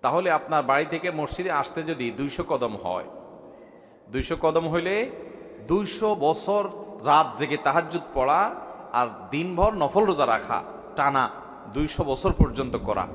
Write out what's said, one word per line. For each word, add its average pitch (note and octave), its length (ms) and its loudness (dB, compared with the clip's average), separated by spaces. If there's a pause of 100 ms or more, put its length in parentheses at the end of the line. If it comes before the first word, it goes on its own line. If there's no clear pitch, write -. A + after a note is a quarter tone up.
তাহলে E3 280 2
আপনার D3+ 320 2
বাড়ি C#3 280 4
থেকে E3 200 -2
মসজিদে D#3 400 -4
আসতে D3+ 320 -2
যদি C#3 280 -2
দুইশো C#3 380 -4
কদম A#2+ 280 0
হয়, F2+ 280 -4 (1040)
দুইশো C3 320 -4
কদম D#3+ 280 2
হইলে F#3 420 0 (580)
দুইশো G#3 460 2
বছর F#3 540 2 (360)
রাত D3+ 340 4
জেগে D3 180 0
তাহাজ্জুদ D#3+ 460 0 (120)
পড়া D3+ 400 2 (380)
আর B2 140 2 (240)
দিনভর F3+ 440 2
নফল F#3 300 4
রোজা D3+ 220 4
রাখা A2+ 360 0 (340)
টানা C#3 340 2 (420)
দুইশো D3+ 320 -2
বছর C#3+ 280 2
পর্যন্ত C3+ 440 2
করা G2 380 -2